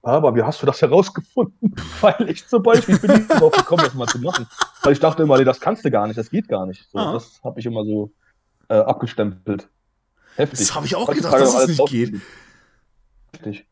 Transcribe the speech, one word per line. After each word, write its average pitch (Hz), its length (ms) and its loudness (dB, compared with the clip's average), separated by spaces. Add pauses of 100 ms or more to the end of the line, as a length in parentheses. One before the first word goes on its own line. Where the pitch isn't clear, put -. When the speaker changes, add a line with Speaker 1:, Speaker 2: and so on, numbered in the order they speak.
Speaker 1:
aber 131 320 2
wie 117 80 2
hast 135 200 -4
du 139 40 0
das 131 140 0
herausgefunden? 190 920 0 (120)
<laughs> - 140 -14
Weil 208 300 2
ich - 160 -10
zum 226 160 0
Beispiel 226 360 4
bin - 200 2
nicht 220 120 0
drauf 175 220 4
gekommen, 370 320 2
das 123 100 -4
mal 123 120 -6
zu 120 120 -10
machen. 123 280 -6 (360)
Weil 143 120 2
ich 139 60 -4
dachte 160 220 0
immer, 147 140 4
nee, 135 80 4
das 127 160 0
kannst 214 240 -4
du 147 60 0
gar 107 160 0
nicht, 110 120 -8
das 113 120 -10
geht 208 180 -4
gar 95 180 -4
nicht. - 240 -16
So, 202 80 -10
Speaker 2:
Ah. 190 140 -4
Speaker 1:
das - 320 -12
hab 123 140 -10
ich 117 80 -10
immer 113 180 -6
so, 107 260 -6 (580)
äh, 113 60 -2
abgestempelt. 104 920 -2 (680)
Heftig. 131 240 -4
Speaker 2:
Das - 140 -2
hab 147 100 -8
ich 143 120 -6
auch 226 120 -4
Speaker 1:
Heutzutage - 280 0
Speaker 2:
gedacht, 135 60 6
dass 135 80 6
es - 40 0
Speaker 1:
alles 131 140 2
Speaker 2:
nicht 160 120 -2
Speaker 1:
rausfinden. 117 420 -2 (1080)
Speaker 2:
geht. - 80 -20
Speaker 1:
Heftig. 101 320 -12